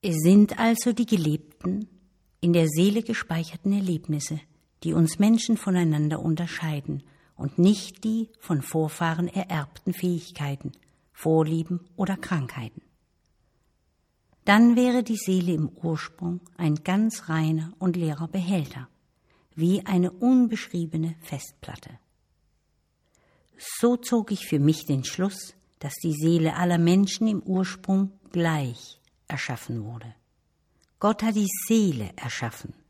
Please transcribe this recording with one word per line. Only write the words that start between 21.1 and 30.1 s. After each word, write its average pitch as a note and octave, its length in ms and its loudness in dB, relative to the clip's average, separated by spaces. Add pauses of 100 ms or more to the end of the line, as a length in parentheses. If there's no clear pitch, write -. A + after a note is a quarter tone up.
Festplatte. - 680 -14 (1900)
So A#3+ 180 4
zog A#3 360 -2
ich - 160 -6
für D3+ 100 0
mich D3+ 260 2
den C3+ 200 -2
Schluss, - 500 -6 (240)
dass C#3 240 -10
die E3 100 -2
Seele D#3+ 440 2
aller F3 220 2
Menschen F#3+ 500 4
im G3+ 120 -2
Ursprung F#3+ 680 -2 (220)
gleich D#3 680 -2 (300)
erschaffen A#2+ 560 -8
wurde. A2+ 300 -14 (840)